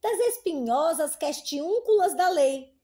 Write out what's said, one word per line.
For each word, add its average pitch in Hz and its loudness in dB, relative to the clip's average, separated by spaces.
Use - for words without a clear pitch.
das 415 -2
espinhosas 311 0
questiúnculas 359 0
da 359 2
lei 269 0